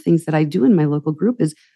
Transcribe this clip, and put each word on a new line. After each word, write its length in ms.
things 220
that 100
I 100
do 200
in 100
my 120
local 260
group 280
is, 140